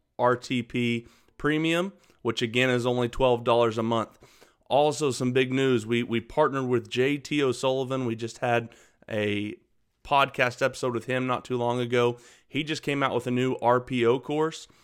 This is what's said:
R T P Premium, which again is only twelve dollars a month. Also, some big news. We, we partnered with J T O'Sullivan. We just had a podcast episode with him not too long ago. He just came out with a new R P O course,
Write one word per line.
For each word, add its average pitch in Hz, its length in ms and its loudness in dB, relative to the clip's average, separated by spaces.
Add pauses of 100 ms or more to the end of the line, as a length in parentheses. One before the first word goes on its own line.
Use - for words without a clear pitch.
(200)
R 123 160 4
T 123 260 -4
P 120 460 -2 (320)
Premium, 165 540 0 (280)
which 113 220 -2
again 123 260 2
is 123 160 0
only 123 240 0
twelve 123 340 2
dollars 117 360 2
a - 20 0
month. 113 380 -2 (500)
Also, 147 400 2
some 127 220 -2
big 127 200 2
news. 131 320 2
We, 120 200 0
we 117 180 -2
partnered 135 460 0
with 113 240 0
J 139 260 0
T 147 240 -2
O'Sullivan. 131 640 0
We 113 100 -2
just 113 220 -10
had 120 320 0 (400)
a 104 460 -2 (480)
podcast 135 580 0
episode 127 320 -2
with 113 120 -4
him 127 200 -2
not 127 180 -2
too 127 140 -4
long 120 220 0
ago. 120 400 2 (280)
He 135 160 -4
just 147 200 -6
came 139 180 -2
out 120 140 0
with 117 100 -2
a 123 60 -2
new 127 320 0
R 123 180 4
P 123 240 -2
O 127 140 4
course, 156 480 -4 (160)